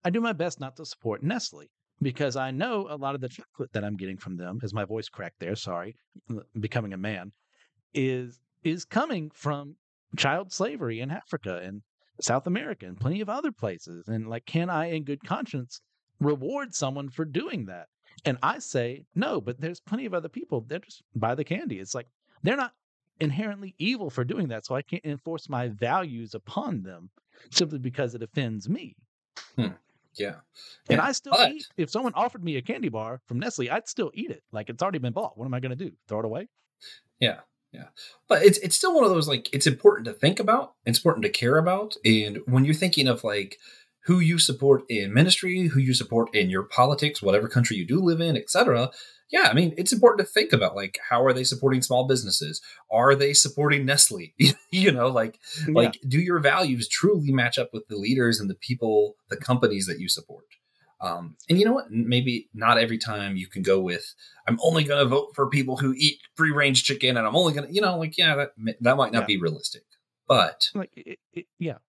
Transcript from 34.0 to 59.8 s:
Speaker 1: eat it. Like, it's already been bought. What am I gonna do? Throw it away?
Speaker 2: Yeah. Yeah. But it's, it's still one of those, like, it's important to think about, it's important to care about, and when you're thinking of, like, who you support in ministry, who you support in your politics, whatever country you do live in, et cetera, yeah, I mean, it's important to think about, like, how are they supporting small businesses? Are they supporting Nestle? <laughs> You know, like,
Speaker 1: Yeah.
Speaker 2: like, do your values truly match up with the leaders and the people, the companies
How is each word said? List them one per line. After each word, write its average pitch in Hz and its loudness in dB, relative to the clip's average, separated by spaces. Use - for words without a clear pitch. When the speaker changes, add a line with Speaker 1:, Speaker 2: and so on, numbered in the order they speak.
Speaker 1:
eat 262 -10
it. - -12
Like, 107 -10
it's 117 -6
already 185 -2
been 123 -4
bought. 113 -6
What 117 -10
am 131 -6
I 123 -4
gonna 127 -8
do? 151 -12
Throw 107 -6
it 113 -4
away? 135 -6
Speaker 2:
Yeah. 113 -2
Yeah. - -18
But 160 4
it's, 196 10
it's 180 0
still 370 2
one 285 8
of 208 6
those, 160 2
like, 135 -2
it's 139 2
important 139 4
to 107 -8
think 170 2
about, 233 0
it's 117 2
important 113 2
to 104 2
care 127 2
about, 185 0
and 107 4
when 131 4
you're 151 4
thinking 156 2
of, 117 0
like, 104 -4
who 180 6
you 165 4
support 135 4
in 101 -2
ministry, 180 4
who 139 2
you 127 2
support 117 0
in 95 4
your 95 0
politics, 143 2
whatever 104 4
country 117 2
you 87 -4
do 143 2
live 170 2
in, 160 2
et - -6
cetera, 131 4
yeah, 349 4
I - 2
mean, 160 4
it's 185 0
important 233 2
to - -14
think - 2
about, 98 2
like, 98 -8
how 123 2
are 131 4
they 127 -2
supporting 127 2
small 127 2
businesses? 101 -2
Are 127 8
they 143 0
supporting 143 4
Nestle? 113 2
<laughs> - 4
You 190 4
know, 123 2
like, 113 0
Speaker 1:
Yeah. 151 0
Speaker 2:
like, 117 4
do 135 2
your 175 2
values 147 2
truly 170 2
match 123 2
up 127 -2
with 107 -10
the 107 -10
leaders 113 2
and 101 -4
the 92 -6
people, 110 0
the 104 -8
companies 110 0